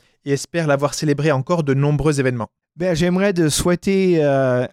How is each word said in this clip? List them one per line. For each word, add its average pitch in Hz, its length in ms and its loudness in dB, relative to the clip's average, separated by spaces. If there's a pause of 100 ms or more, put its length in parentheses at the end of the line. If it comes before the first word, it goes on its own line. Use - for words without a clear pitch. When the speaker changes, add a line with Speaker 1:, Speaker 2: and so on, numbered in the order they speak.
(260)
Speaker 1:
et 139 80 -2
espère 160 340 -4
l'avoir 139 260 0
célébré 147 380 0
encore 151 320 0
de 139 100 0
nombreux 143 460 0
événements. 123 300 -2 (260)
Speaker 2:
Ben, 175 180 -2
j'aimerais 180 380 0
de 170 160 0
souhaiter, 180 760 0
euh, 131 520 0